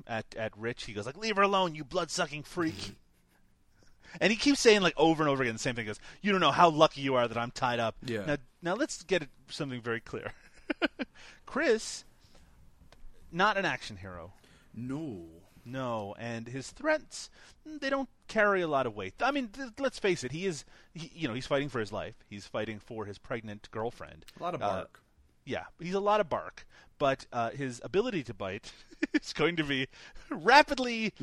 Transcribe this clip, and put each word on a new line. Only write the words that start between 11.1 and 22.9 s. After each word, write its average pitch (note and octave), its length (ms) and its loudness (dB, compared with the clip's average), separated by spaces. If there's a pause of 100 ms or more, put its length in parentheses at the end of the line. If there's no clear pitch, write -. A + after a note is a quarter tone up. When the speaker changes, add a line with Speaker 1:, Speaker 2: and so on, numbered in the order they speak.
Speaker 1:
Chris, B3 580 0 (1300)
not F#3+ 260 2
an G3 80 0
action B2+ 320 -4
hero. F2+ 360 -12 (400)
Speaker 2:
No. B2 520 -8 (380)
Speaker 1:
No, A#2+ 540 -6
and A#2 300 -8
his C3 240 -10
threats, - 580 -4 (360)
they D4+ 240 -6
don't C#4 200 -2 (180)
carry G#3 340 4
a E3+ 60 0
lot C3+ 200 2
of G#2+ 80 -8
weight. G2 260 -6
I B3+ 100 2
mean, C4+ 180 -2
th-, B3+ 200 -10 (100)
let's C#4 200 -2
face F#3 240 0
it, B2+ 80 -6
he E3 160 -6
is, D#3+ 180 -4 (280)
he, D#3+ 200 -12
you D#3 140 -4
know, A2 80 -4
he's B2+ 100 -6
fighting C#3 240 0
for A#2+ 100 -4
his G#2 120 -4
life. G2+ 240 -6 (120)
He's G2+ 200 -14
fighting G#2+ 320 -6
for A2 260 -10